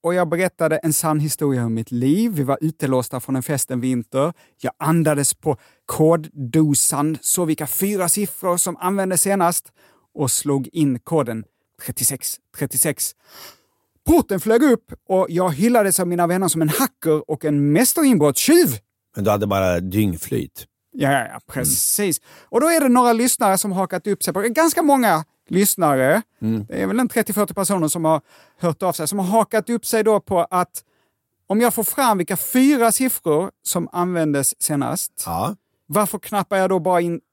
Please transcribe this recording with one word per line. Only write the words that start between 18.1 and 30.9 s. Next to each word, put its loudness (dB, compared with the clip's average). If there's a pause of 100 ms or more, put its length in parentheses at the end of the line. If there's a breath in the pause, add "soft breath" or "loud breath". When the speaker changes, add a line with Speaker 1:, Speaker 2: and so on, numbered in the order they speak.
Speaker 2:
Men -4
du 4
hade 0
bara 2
dyngflyt. -2 (260)
Speaker 1:
Ja, 0
ja, 0
ja, -14 (120)
precis. -2
Mm. -16 (200 soft breath)
Och 0
då 2
är 2
det 2
några 4
lyssnare 2
som -4
hakat -4
upp -2
sig -4
på, -2
ganska 0
många 2 (240)
lyssnare. 2 (200)
Speaker 2:
Mm. -2
Speaker 1:
Det -4
är -2
väl 0
en 0
trettio, -2
fyrtio -2
personer 0
som -4
har 2 (380 soft breath)
hört -2
av 0
sig, -4
som -4
har -2
hakat 0
upp -4
sig 0
då 4
på 0
att -2 (600)